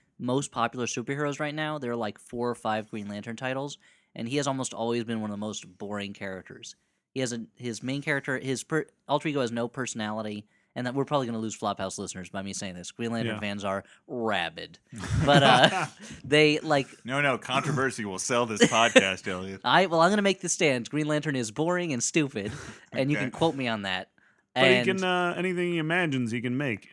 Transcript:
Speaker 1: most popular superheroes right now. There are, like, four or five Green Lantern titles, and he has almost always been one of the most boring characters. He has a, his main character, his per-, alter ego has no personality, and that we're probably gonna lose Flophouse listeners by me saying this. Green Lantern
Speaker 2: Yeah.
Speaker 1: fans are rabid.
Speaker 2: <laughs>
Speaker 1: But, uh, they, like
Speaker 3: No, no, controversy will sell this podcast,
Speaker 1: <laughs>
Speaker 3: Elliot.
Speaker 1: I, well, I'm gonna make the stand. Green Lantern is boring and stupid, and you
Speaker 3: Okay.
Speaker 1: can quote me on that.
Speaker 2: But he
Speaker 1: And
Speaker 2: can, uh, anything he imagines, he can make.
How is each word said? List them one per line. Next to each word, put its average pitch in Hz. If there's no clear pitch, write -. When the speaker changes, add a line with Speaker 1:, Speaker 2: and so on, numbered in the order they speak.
Speaker 1:
most 127
popular 120
superheroes 143
right 147
now. 156
There 120
are, 120
like, 107
four 120
or 120
five 110
Green 104
Lantern 104
titles, 135
and 117
he 127
has 143
almost 131
always 117
been 113
one 107
of -
the 104
most 104
boring 101
characters. 98
He 131
has 120
a, 117
his 120
main 135
character, 139
his 131
per-, 156
alter 147
ego 143
has 117
no 117
personality, 107
and 123
that 151
we're 139
probably 139
gonna 117
lose 110
Flophouse 98
listeners 92
by 98
me 98
saying 95
this. 87
Green 117
Lantern 113
Speaker 2:
Yeah. 107
Speaker 1:
fans 101
are 98
rabid. 87
Speaker 2:
<laughs> -
Speaker 1:
But, 143
uh, 139
they, 151
like 143
Speaker 3:
No, 131
no, 135
controversy 131
will 95
sell 120
this 110
podcast, 113
Speaker 1:
<laughs> 101
Speaker 3:
Elliot. 95
Speaker 1:
I, 156
well, 165
I'm 175
gonna 208
make 196
the 175
stand. 131
Green 151
Lantern 151
is 117
boring 170
and 120
stupid, 120
and 135
you 147
Speaker 3:
Okay. 104
Speaker 1:
can 120
quote 165
me 131
on 107
that. 92
Speaker 2:
But 131
he 127
Speaker 1:
And 123
Speaker 2:
can, 190
uh, 180
anything 175
he 170
imagines, 156
he 120
can 123
make. 135